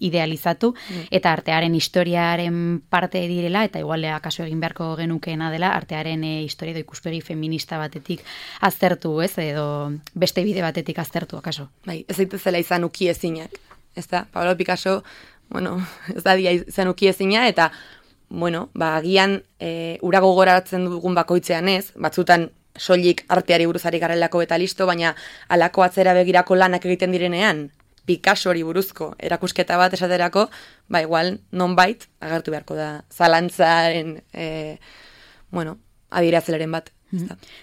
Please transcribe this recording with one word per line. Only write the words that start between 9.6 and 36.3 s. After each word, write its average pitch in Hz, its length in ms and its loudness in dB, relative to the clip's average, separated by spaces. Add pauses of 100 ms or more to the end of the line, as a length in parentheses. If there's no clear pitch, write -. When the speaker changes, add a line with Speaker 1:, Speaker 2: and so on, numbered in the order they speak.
Speaker 1:
beste 180 300 0
bide 190 180 -2
batetik 165 380 -4
aztertu, 170 380 -6
akaso. 147 320 -10 (160)
Speaker 2:
Bai, 165 240 -10
ez 160 80 -8
daitezela 185 420 0
izan 175 240 0
ukiezinak, 165 680 -4 (440)
ez 180 140 -12
da? 180 240 -4
Pablo 180 240 0
Picasso, 190 480 -2 (420)
bueno, 180 300 -6 (200)
<laughs> - 160 -10
ez - 100 -10
da 190 120 6
dia 185 160 2
izan 180 380 0
ukiezina, 196 580 2
eta, 165 240 4 (560)
bueno, 170 460 -4
ba, 160 240 0
agian, 190 460 2 (180)
eh, 165 400 -6
hura 185 180 2
gogoratzen 185 720 6
dugun 175 260 -2
bakoitzean 175 540 2
ez, 196 260 -2
batzutan 170 540 2 (280)
soilik 175 500 2
arteari 175 380 4
buruz 170 200 -2
ari 170 140 -2
garelako 170 420 0
eta 165 160 0
listo, 185 280 -2
baina 170 300 0 (320)
halako 175 360 4
atzera 185 300 4
begirako 180 420 4
lanak 185 300 4
egiten 180 260 0
direnean, 175 600 0 (360)
Picassori 180 560 0
buruzko 165 560 -6
erakusketa 175 580 -4
bat 185 160 4
esaterako, 180 520 0 (420)
ba, 170 140 0
igual, 165 400 0 (100)
nonbait 180 540 2 (160)
agertu 160 300 -4
beharko 151 240 -8
da 151 360 -8
zalantzaren, 165 1120 2 (100)
eh, 156 460 -8 (760)
bueno, 170 260 -6 (320)
adierazleren 165 640 0